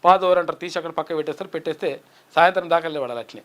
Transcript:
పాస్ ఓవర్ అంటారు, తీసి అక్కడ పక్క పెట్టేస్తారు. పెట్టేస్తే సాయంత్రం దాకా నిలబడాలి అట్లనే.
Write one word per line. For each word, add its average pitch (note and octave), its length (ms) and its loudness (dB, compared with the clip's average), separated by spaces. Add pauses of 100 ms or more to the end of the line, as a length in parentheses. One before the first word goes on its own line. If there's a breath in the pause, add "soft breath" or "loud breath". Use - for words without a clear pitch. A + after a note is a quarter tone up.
పాస్ F#3 200 6
ఓవర్ F3+ 140 4
అంటారు, E3 200 -4
తీసి F3 200 -10
అక్కడ E3 140 -8
పక్క D#3+ 260 -4
పెట్టేస్తారు. D#3 320 -6
పెట్టేస్తే D#3 520 -6 (340 soft breath)
సాయంత్రం F3 340 4
దాకా E3 180 0
నిలబడాలి C3 320 -6
అట్లనే. A2+ 260 -16